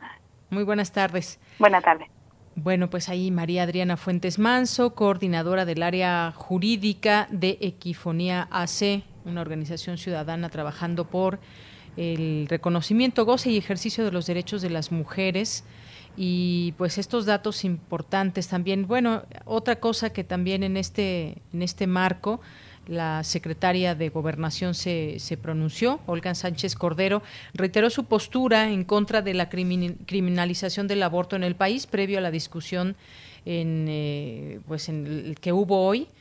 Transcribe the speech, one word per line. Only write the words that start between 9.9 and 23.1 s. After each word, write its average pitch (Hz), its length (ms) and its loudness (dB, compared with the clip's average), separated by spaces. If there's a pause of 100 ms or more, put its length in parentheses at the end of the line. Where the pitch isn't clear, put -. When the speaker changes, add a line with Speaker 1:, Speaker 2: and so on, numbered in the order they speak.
Speaker 1:
ciudadana 165 500 -4
trabajando 165 560 -2
por 190 340 0 (580)
el 160 520 -2
reconocimiento, 208 760 2
goce 254 260 2
y 220 60 4
ejercicio 208 480 -2
de 196 80 0
los 175 140 -2
derechos 180 360 -2
de 180 80 -2
las 160 200 -2
mujeres. 185 720 -2 (520)
Y, 180 600 2
pues, 180 220 0
estos 208 260 -2
datos 202 400 0
importantes 180 840 -2
también. 185 400 0
Bueno, 233 340 2 (220)
otra 220 320 0
cosa 226 360 -2
que 185 120 -4
también 185 400 0
en 190 120 0
este, 185 600 -2 (160)
en 170 100 -2
este 180 240 -2
marco, 185 540 0 (460)
la 160 360 -2